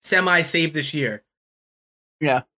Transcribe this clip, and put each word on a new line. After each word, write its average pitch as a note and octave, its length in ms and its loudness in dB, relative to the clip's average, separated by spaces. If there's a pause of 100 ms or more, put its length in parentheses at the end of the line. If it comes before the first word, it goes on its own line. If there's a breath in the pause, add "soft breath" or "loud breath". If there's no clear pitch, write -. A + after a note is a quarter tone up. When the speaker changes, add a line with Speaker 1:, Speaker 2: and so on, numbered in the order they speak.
Speaker 1:
semi-save F3 720 2
this D3 200 -4
year. A#2 300 -4 (960)
Speaker 2:
Yeah. C#3 220 2 (160)